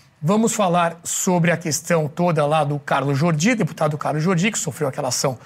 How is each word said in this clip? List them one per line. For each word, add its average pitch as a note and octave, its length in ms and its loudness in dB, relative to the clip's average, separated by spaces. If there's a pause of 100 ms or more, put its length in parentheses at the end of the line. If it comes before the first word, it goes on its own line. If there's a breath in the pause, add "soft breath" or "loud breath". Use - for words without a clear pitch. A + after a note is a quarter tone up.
(200 soft breath)
vamos G#3+ 340 2
falar E3+ 500 2
sobre F3 480 2
a D#3+ 60 0
questão E3 500 -2
toda D#3 380 0
lá D3+ 180 2
do C#3+ 140 -2
Carlos C#3 400 -2
Jordi, E3+ 360 2
deputado D#3 440 -2
Carlos C#3+ 240 -4
Jordi, F#3 280 0
que A3 80 -6
sofreu D3 300 -4
aquela C3+ 200 -6
ação B2 380 -2